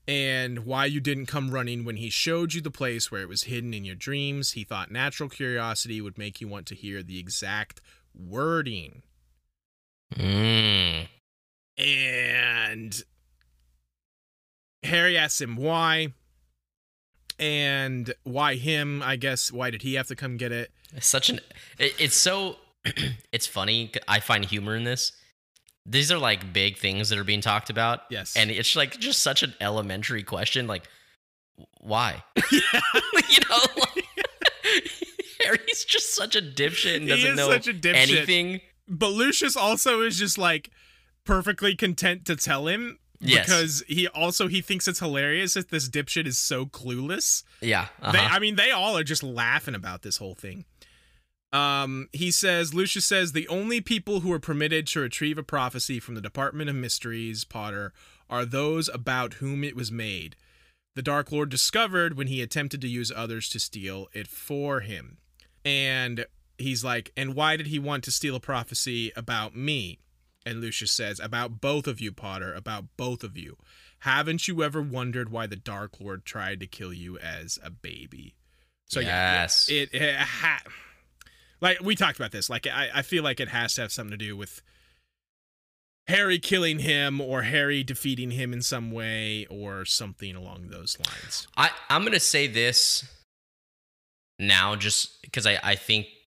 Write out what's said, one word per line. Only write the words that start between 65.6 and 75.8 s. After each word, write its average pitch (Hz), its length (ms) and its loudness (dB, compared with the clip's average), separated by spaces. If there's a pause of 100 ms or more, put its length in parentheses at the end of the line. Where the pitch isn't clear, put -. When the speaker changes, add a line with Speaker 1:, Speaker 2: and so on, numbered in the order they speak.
Speaker 1:
And 131 600 0 (320)
he's 127 280 -4
like, 120 320 -2
"And 135 180 -4
why 156 220 2
did 156 100 -6
he 151 140 -4
want 143 240 -4
to 127 80 -4
steal 135 240 -2
a 123 40 -8
prophecy 120 760 -4
about 113 400 -4
me?" 127 420 -4 (480)
And 113 140 -8
Lucius 110 320 -4
says, 104 260 -2
"About 117 420 -6
both 143 280 -2
of 120 120 -6
you, 104 120 -6
Potter, 95 420 -10
about 101 420 -10
both 123 280 -6
of 104 120 -14
you. 82 200 -14 (440)
Haven't 151 460 2
you 165 160 -2
ever 151 180 0
wondered 123 520 -4
why 113 160 -4
the 101 80 -10
Dark 101 440 -10